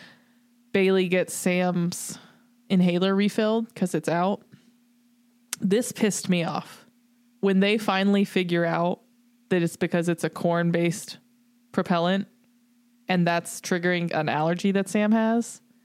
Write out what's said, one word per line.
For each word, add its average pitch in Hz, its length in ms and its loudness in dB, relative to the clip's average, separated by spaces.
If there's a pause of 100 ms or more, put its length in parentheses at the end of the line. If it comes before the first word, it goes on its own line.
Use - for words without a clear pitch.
(720)
Bailey 190 360 2
gets 180 240 0
Sam's 180 880 -2 (500)
inhaler 185 460 2
refilled 214 600 0
'cause 180 200 -2
it's 156 140 -4
out. 180 340 0 (1160)
This 208 320 0
pissed - 360 -2
me 175 160 2
off. - 400 -8 (560)
When 196 200 2
they 208 180 2
finally 202 480 2
figure 170 400 0
out 170 340 -2 (480)
that 180 140 2
it's 165 140 -2
because 170 340 0
it's 170 140 -2
a 165 60 -2
corn-based 170 840 -2 (560)
propellant 180 540 0 (840)
and 180 180 2
that's 170 360 -2
triggering 175 500 -2
an 156 160 -2
allergy 170 440 0
that 196 180 -2
Sam 208 220 0
has, 226 500 0 (220)